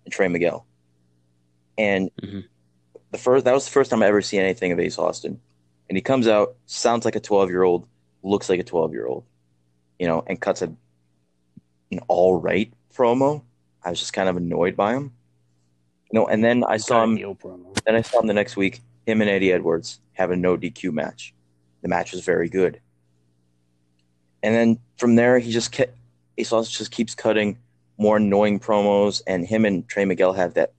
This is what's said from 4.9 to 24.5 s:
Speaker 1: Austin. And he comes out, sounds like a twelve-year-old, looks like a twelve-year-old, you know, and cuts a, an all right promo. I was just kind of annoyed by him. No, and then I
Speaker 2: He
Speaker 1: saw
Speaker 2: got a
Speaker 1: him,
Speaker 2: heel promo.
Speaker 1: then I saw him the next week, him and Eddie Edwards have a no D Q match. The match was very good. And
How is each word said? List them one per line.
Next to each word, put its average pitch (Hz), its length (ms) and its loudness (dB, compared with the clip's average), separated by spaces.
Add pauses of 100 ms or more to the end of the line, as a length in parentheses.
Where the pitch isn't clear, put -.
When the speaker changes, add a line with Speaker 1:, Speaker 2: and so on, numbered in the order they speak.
Speaker 1:
Austin. - 420 -6 (500)
And 95 60 -6
he 95 60 -4
comes 131 260 0
out, 104 280 2 (100)
sounds 117 400 -2
like 110 100 -2
a 107 40 -4
twelve-year-old, 92 680 2 (380)
looks 98 260 -2
like 90 100 2
a 90 40 -4
twelve-year-old, 71 640 -4 (720)
you 87 80 -2
know, 82 180 0
and - 160 -8
cuts 95 220 -4
a, 80 100 -6 (1160)
an 95 160 -8
all 90 320 4
right 87 340 -2 (220)
promo. 135 480 0 (400)
I 87 60 -8
was 85 100 -6
just - 140 -10
kind 95 160 0
of 90 80 -2
annoyed 85 380 -2
by 101 180 0
him. 139 200 -8 (1000)
No, 110 160 2
and 107 160 0
then 120 200 2
I - 100 0
Speaker 2:
He 110 60 0
Speaker 1:
saw 120 160 -2
Speaker 2:
got 113 60 4
a - 100 4
Speaker 1:
him, 110 60 0
Speaker 2:
heel 98 180 -10
promo. - 400 -18 (100)
Speaker 1:
then 110 100 4
I 113 60 2
saw 117 180 0
him 110 80 2
the 104 60 2
next 101 220 -2
week, 98 260 -2 (240)
him 110 160 2
and 104 80 2
Eddie 95 220 2
Edwards 85 480 -2 (140)
have 90 180 -2
a 90 40 -2
no 90 220 2
D 85 120 -6
Q - 220 -8
match. - 420 -8 (480)
The 90 60 -8
match 87 240 -4
was 92 120 -12
very 85 260 -2
good. 90 300 -2 (1600)
And 107 120 0